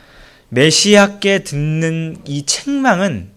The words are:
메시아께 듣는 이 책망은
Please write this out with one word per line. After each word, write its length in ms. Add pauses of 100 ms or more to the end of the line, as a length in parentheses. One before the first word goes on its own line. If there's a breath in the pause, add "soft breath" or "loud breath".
(500 soft breath)
메시아께 960
듣는 800
이 200
책망은 920